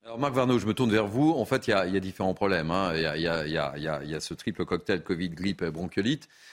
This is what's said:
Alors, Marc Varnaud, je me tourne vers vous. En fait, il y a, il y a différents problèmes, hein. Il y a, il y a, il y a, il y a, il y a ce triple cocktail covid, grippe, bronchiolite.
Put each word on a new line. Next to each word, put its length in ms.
Alors, 140
Marc 140
Varnaud, 260
je 60
me 80
tourne 180
vers 160
vous. 240
En 140
fait, 220
il 40
y 20
a, 120
il 80
y 40
a 40
différents 320
problèmes, 380
hein. 220
Il 80
y 40
a, 100
il 60
y 60
a, 200
il 60
y 40
a, 200
il 60
y 40
a, 160
il 60
y 60
a 40
ce 140
triple 320
cocktail 360
covid, 280
grippe, 340
bronchiolite. 640